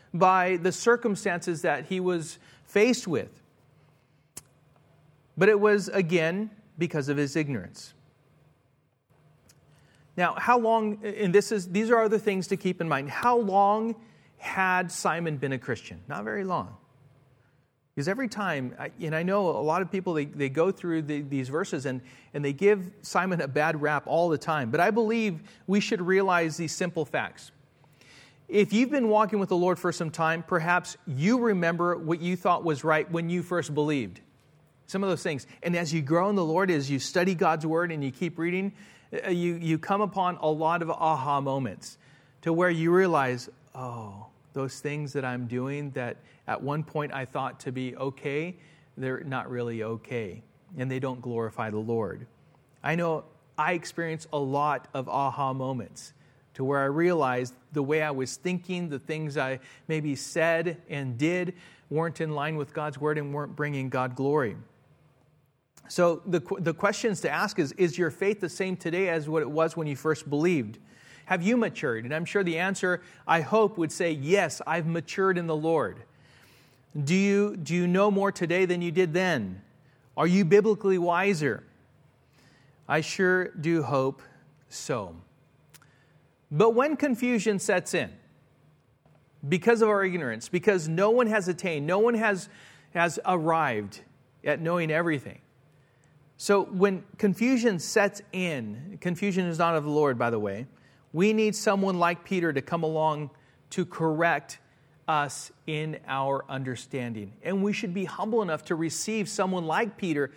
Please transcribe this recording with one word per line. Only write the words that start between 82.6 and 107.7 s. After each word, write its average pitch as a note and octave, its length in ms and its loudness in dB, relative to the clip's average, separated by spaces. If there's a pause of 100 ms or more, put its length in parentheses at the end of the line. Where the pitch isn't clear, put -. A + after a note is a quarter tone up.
I D3+ 140 2
sure F#3 480 0
do E3 340 -2
hope C3+ 380 0 (480)
so. G2+ 460 -6 (1300)
But G#3+ 260 4
when C#4 200 2
confusion A#3 640 0
sets F3+ 340 0
in, C3+ 180 -2 (1400)
because G#3+ 340 4
of A3 80 6
our G3+ 160 2
ignorance, C#3+ 440 -4
because F3+ 380 2
no F3 220 2
one A#3+ 180 4
has G#3 200 0
attained, D#3+ 400 -2
no F3+ 120 2
one A#3 140 4
has, G#3+ 340 0 (460)
has E3+ 320 0
arrived D#3 760 0 (460)
at D3 160 0
knowing E3 300 0
everything. D#3 480 -2 (1000)
So G3+ 280 4
when F#3+ 380 2 (140)
confusion A3+ 640 2
sets G3+ 420 0 (120)
in, D3+ 680 -6
confusion F3+ 440 0
is E3+ 120 -2
not E3+ 180 4
of D3+ 80 2
the D3 60 -4
Lord, D3 300 2
by A#2+ 100 2
the A2+ 100 0
way, G#2 280 -4 (440)
we F#3+ 220 4
need G#3+ 220 2
someone G3 420 2
like E3+ 260 0
Peter E3+ 280 0
to C3+ 100 0
come E3+ 220 -4
along D#3 460 0 (420)
to F3+ 140 -2
correct D#3+ 760 0 (480)
us D3 440 -2 (160)
in D#3 400 -4
our C3+ 420 -2
understanding. A#2+ 840 -8 (100)
And F#3+ 200 0
we G#3 100 2